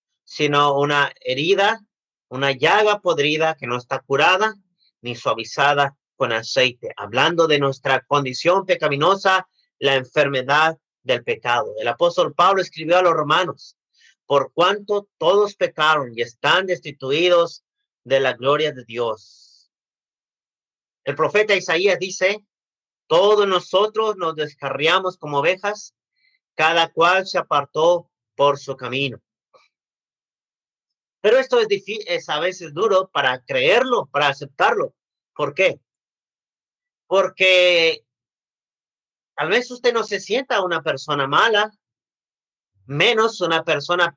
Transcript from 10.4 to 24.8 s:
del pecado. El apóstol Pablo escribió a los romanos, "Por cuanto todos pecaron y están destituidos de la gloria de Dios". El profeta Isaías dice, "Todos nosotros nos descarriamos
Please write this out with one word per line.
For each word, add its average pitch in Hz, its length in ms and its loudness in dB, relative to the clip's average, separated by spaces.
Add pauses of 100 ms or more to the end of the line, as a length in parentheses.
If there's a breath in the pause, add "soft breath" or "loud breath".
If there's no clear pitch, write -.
del 120 220 -2
pecado. 113 540 -2
El 110 100 -4
apóstol 165 440 0
Pablo 190 300 2
escribió 160 340 -2
a 180 60 4
los 175 100 4
romanos, 160 640 -2 (480 soft breath)
"Por 139 280 0
cuanto 202 560 0 (100)
todos 202 380 2
pecaron 156 580 0
y 117 80 -4
están 165 440 0
destituidos 170 960 0 (400)
de 135 160 2
la 131 140 0
gloria 147 380 0
de 127 120 -16
Dios". - 880 -10 (1300)
El 135 120 -6
profeta 208 400 2
Isaías 180 420 0
dice, 190 480 -4 (640)
"Todos 202 400 4
nosotros 208 680 0
nos 165 200 -6
descarriamos 151 800 -4